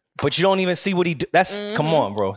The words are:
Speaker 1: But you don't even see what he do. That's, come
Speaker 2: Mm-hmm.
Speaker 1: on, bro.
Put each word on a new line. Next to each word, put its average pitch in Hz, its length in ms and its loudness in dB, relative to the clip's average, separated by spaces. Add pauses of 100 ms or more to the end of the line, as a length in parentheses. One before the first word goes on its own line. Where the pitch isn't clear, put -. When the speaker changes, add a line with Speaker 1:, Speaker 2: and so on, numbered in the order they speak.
(200)
Speaker 1:
But 143 180 0
you 165 40 0
don't 190 180 4
even 180 160 0
see 196 180 0
what 175 120 2
he 170 80 -2
do. 170 160 -6
That's, 185 280 2 (180)
come 151 100 0
Speaker 2:
Mm-hmm. 160 80 0
Speaker 1:
on, 110 200 0
bro. 98 220 -2